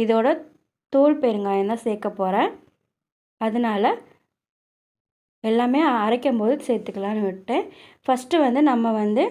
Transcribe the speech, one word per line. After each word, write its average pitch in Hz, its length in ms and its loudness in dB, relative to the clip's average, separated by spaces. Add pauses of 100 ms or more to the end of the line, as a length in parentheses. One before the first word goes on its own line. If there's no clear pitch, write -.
இதோட 226 280 2 (640)
தோல் 294 280 4
பெருங்காயம் 202 480 0
தான் 226 140 -6
சேர்க்க 214 240 -4 (100)
போறேன். 196 300 0 (960)
அதனால 220 460 0 (1600)
எல்லாமே 247 320 2 (240)
அரைக்கும் 240 360 0
போது 233 140 2 (140)
சேர்த்துக்கலாம்னு 208 580 -4
விட்டேன். 208 360 -4 (420)
ஃபஸ்ட்டு 262 400 0
வந்து 254 160 2 (100)
நம்ம 226 200 0 (100)
வந்து 214 280 2